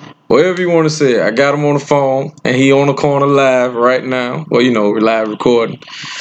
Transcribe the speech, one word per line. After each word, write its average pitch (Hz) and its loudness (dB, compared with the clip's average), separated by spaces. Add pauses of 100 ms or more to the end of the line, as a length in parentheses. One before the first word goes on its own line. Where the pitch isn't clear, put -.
(280)
whatever 180 2
you 175 0
wanna 160 2
say. 139 0
I 95 0
got 139 0
him 147 -2
on 147 2
the 143 -2
phone, 143 -2 (120)
and 127 -2
he 135 4
on 139 2
the 139 0
corner 139 0
live 131 2
right 123 0
now. 127 -6
Well, 120 2
you 123 2
know, 107 0
we're 110 -2
live 110 0
recording. 113 -2 (420)